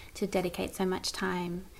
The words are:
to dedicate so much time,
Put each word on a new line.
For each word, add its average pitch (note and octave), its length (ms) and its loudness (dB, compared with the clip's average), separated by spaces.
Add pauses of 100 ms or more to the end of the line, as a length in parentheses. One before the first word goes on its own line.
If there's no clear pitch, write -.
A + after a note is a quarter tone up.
(140)
to G3+ 140 0
dedicate F#3 480 0
so F#3 100 2
much F#3 260 2
time, F3+ 540 0 (140)